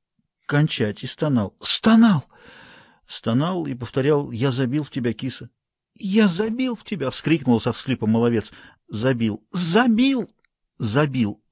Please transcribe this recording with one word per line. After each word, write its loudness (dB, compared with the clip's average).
"Кончать 0
и -8
стонал". -2
"Стонал". 4
Стонал -2
и -8
повторял: -2
"Я -2
забил -2
в -12
тебя, -2
киса". -10
"Я 2
забил -2
в -12
тебя!" — -6
вскрикнул 0
со 0
всхлипом -2
Маловец. 0
"Забил! -2
Забил! 2
Забил! 0